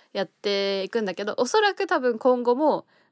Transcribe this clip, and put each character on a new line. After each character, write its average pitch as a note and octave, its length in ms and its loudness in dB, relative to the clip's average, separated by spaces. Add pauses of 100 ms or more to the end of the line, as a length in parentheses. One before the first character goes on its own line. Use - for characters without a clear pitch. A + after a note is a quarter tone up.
(120)
や G3 120 -2
っ - 20 -12
て G3 580 -2
い F#3+ 60 -8
く A#3 140 -2
ん - 20 -4
だ F#3 80 -4
け G3+ 100 -8
ど、 G#3 140 -6
お B3 80 2
そ G#4+ 160 2
ら G4+ 140 2
く G4 100 -4
多 E4 140 0
分 B3 180 0
今 B3+ 240 2
後 A#3+ 140 2
も C4 320 0 (240)